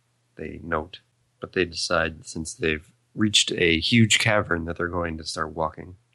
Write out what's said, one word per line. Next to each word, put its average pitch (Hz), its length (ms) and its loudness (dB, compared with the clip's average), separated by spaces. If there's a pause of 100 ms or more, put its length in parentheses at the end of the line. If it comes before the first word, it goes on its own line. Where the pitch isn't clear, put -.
(360)
they 78 260 -12
note, 82 380 -4 (400)
but - 120 -12
they 92 140 2
decide, 82 600 -2
since - 280 -8
they've 80 360 -2 (240)
reached 107 380 2
a 85 280 4
huge 113 380 6
cavern, 95 460 2
that 85 140 -6
they're 87 100 -2
going 85 300 -4
to 80 60 -12
start 78 300 -6
walking. 85 420 -6 (180)